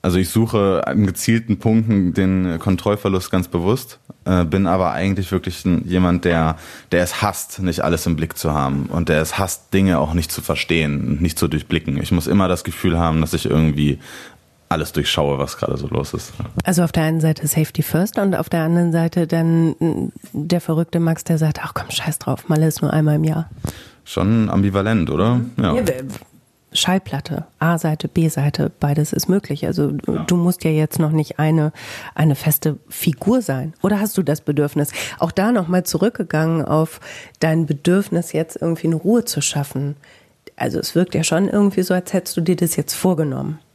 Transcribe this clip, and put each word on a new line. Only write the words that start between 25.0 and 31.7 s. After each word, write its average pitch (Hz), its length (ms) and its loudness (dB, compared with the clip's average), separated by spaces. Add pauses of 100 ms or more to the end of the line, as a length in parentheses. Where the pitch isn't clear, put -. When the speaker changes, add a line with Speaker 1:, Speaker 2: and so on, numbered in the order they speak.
Speaker 1:
oder? 110 320 2 (160)
Ja. - 180 2
Speaker 2:
Ja, 240 120 0
w-, 131 160 -4 (680)
Schallplatte, 160 680 -2 (160)
A-Seite, 160 480 0
B-Seite, 147 720 0
beides 147 320 2
ist - 160 -2
möglich. 180 380 -2
Also 156 260 0
du, - 220 -4
Speaker 1:
Ja. 160 100 -2
Speaker 2:
du 175 140 2
musst 175 260 0
ja 160 80 2
jetzt 156 280 0
noch 156 120 2
nicht 156 260 0
eine, 156 360 2 (420)